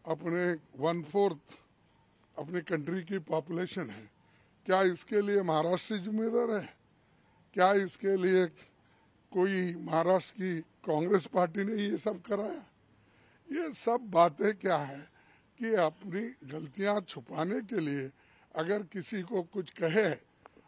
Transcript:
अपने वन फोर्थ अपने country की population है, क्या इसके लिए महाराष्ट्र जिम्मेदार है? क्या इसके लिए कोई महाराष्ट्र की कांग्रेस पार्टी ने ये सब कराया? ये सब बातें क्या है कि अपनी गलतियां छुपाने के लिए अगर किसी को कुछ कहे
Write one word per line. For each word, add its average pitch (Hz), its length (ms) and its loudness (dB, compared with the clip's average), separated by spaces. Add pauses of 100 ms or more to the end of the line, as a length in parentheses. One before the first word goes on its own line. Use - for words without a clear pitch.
अपने 165 400 -2 (340)
वन 170 240 0
फोर्थ 175 520 0 (800)
अपने 165 260 -6
country 165 420 -2
की 190 180 -4
population 165 680 -4
है, 104 200 -16 (560)
क्या 185 180 6
इसके 190 380 2
लिए 202 200 2
महाराष्ट्र 170 560 0
जिम्मेदार 220 540 0
है? 208 180 -4 (880)
क्या 185 160 6 (120)
इसके 196 340 -2
लिए 185 280 4 (880)
कोई 180 440 0
महाराष्ट्र 170 580 2
की 185 260 -4 (260)
कांग्रेस 170 400 2
पार्टी 180 380 0
ने 208 180 -2
ये 202 160 0
सब 208 240 -4
कराया? 220 440 -4 (840)
ये 311 260 -6
सब 233 360 -2
बातें 175 440 4
क्या 180 220 0
है 139 220 -6 (600)
कि 226 220 -2
अपनी 175 400 -2 (260)
गलतियां 165 540 -2
छुपाने 170 640 -6
के 202 160 -4
लिए 143 300 -4 (460)
अगर 190 280 -2
किसी 190 380 -6
को 185 220 -4
कुछ 175 280 -8
कहे 170 380 2 (580)